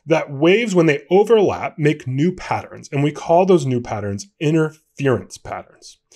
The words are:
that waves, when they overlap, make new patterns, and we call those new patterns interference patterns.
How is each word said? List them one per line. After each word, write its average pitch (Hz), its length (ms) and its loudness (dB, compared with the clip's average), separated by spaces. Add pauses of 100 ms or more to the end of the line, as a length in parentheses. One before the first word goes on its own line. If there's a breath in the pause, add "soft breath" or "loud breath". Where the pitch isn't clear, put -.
that 147 260 -2
waves, 185 420 2
when 170 120 4
they 147 220 0
overlap, 190 720 2
make 151 300 -2
new 143 260 -2
patterns, - 560 -10
and 143 140 -2
we 147 80 0
call 170 340 2
those 175 180 4
new 127 160 -2
patterns 101 460 -8 (140)
interference 143 1000 -2
patterns. - 600 -16 (180 soft breath)